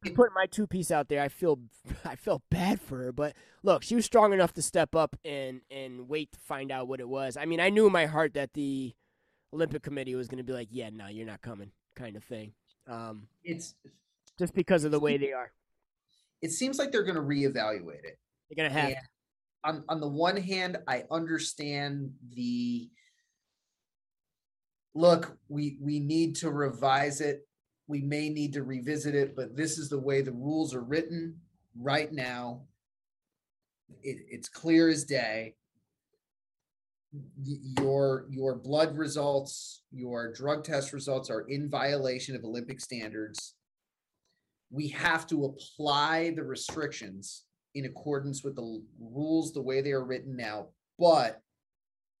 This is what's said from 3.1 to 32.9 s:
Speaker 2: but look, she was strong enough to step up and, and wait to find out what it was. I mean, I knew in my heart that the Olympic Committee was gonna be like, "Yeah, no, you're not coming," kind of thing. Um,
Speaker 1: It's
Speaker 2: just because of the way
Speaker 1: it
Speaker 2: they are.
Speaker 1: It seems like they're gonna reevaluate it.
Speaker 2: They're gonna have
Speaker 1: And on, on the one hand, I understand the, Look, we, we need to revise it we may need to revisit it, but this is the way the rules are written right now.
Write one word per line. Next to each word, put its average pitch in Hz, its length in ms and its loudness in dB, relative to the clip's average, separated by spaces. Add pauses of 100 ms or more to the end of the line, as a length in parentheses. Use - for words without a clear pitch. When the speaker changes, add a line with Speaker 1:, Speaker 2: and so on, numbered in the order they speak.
Speaker 2:
but - 240 -2 (300)
look, 180 180 6
she 233 140 0
was 226 80 4
strong 214 280 8
enough 185 200 6
to 165 100 -6
step 165 320 2
up 160 300 4
and, 135 440 -6
and 127 400 -10
wait 151 220 -4
to - 80 -20
find 135 320 -8
out 131 160 -4
what 131 140 -6
it 120 80 -8
was. 135 280 -4
I 143 80 -6
mean, 165 140 0
I 180 100 6
knew 214 180 8
in 190 60 10
my 165 140 6
heart 156 280 2
that 139 180 -2
the 135 420 -4 (580)
Olympic 151 300 -2
Committee 135 320 -6
was 123 140 -4
gonna 127 160 -8
be 127 80 -6
like, 120 180 -6
"Yeah, 117 200 -8
no, 104 180 -12
you're 110 180 -10
not 104 160 -14
coming," 101 300 -14 (240)
kind 113 200 -12
of - 60 -16
thing. 107 300 -12 (340)
Um, 113 400 -12 (160)
Speaker 1:
It's 170 320 -8 (640)
Speaker 2:
just 175 160 -4
because 170 300 4
of 151 80 0
the 147 80 4
way 147 160 4
Speaker 1:
it 139 40 2
Speaker 2:
they 139 120 0
are. 127 200 -6 (880)
Speaker 1:
It 165 120 -4
seems 269 260 -2
like 277 140 2
they're 220 100 4
gonna 175 180 0
reevaluate 110 840 0
it. 78 140 -16 (300)
Speaker 2:
They're 147 80 -16
gonna 156 140 2
have 143 200 2
Speaker 1:
And 135 60 -4 (680)
on, 156 240 -2
on 156 120 -2
the 147 80 -2
one 165 280 2
hand, 185 420 -2 (100)
I 127 240 -2
understand 143 1000 -4 (220)
the, 120 560 -2 (2000)
Look, 170 440 6 (100)
we, 147 320 -4
we 147 200 -2
need 160 360 2
to 160 140 -2
revise 139 680 2
it 143 260 -2 (420)
we 147 120 -2
may 147 280 0
need 147 260 -2
to 143 80 -2
revisit 139 520 -2
it, 139 220 2
but 123 200 -6
this 156 220 -2
is 139 100 -6
the 143 120 -2
way 139 220 2
the 131 100 -4
rules 139 420 -2
are 123 80 -4
written 165 580 -4 (360)
right 147 360 0
now. 123 500 -6 (1400)